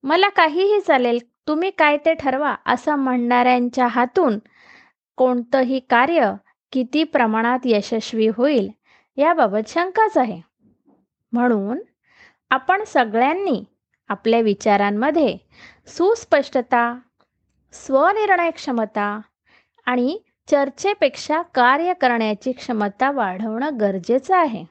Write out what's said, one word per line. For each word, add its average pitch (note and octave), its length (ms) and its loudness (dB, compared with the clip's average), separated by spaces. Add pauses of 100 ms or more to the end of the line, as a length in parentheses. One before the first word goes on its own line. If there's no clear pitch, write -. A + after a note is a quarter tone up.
"मला F4 260 2
काहीही F#4+ 520 2
चालेल, B3 380 2 (280)
तुम्ही E4 240 -2
काय D4 260 2
ते D#4 160 0
ठरवा" C#4 420 -2 (100)
असं D4 300 0
म्हणणाऱ्यांच्या B3 920 0
हातून B3 520 0 (800)
कोणतंही B3+ 600 0
कार्य B3+ 540 2 (380)
किती C4 320 -2
प्रमाणात A#3+ 640 0
यशस्वी A3 600 -2
होईल A#3 420 0 (480)
याबाबत C4 500 0
शंकाच F#4 500 0
आहे. G#3+ 240 -2 (920)
म्हणून A#3 500 0 (680)
आपण F#4 340 0
सगळ्यांनी C4+ 800 0 (440)
आपल्या A3 320 0
विचारांमध्ये G#3 1000 0 (500)
सुस्पष्टता, B3+ 1120 -2 (760)
स्वनिर्णय F4 760 0
क्षमता G#3+ 680 -4 (640)
आणि B3+ 340 -2 (280)
चर्चेपेक्षा D4+ 960 -2
कार्य D4 520 2
करण्याची A#3 580 -2
क्षमता A#3 600 -4
वाढवणं A3+ 680 -4
गरजेचं G#3+ 580 0
आहे. A3+ 340 0